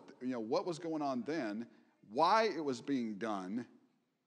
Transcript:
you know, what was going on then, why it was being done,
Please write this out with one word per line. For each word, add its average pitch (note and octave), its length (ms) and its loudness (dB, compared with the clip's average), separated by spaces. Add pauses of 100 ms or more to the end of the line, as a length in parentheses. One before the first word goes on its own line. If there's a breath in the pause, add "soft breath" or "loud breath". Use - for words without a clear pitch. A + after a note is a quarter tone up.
(220)
you B2+ 60 -4
know, B2+ 120 -2
what D3 280 0
was E3+ 100 -4
going D#3+ 240 -4
on C3 240 -2
then, A#2 400 -2 (480 loud breath)
why G3 420 6
it D#3+ 80 -4
was C3 180 -2
being A#2+ 340 0
done, G#2 500 -4 (600)